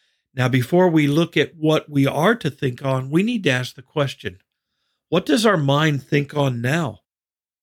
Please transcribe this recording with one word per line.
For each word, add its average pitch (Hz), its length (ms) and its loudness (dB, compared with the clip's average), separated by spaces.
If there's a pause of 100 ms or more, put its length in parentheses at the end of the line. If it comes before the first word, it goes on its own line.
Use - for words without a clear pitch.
(340)
Now, 127 140 0
before 131 400 2
we 160 180 2
look 156 300 0
at 147 180 0
what 156 340 -2
we 143 160 2
are 147 300 2
to 165 160 -4
think 131 340 -6
on, 135 260 -4
we 165 120 2
need 226 220 -2
to 151 60 2
ask 127 260 -4
the 135 60 -20
question, 127 580 -6 (680)
what - 160 0
does 247 220 2
our 202 100 4
mind 143 460 2
think 147 340 -2
on 131 240 0
now? 131 420 -4 (600)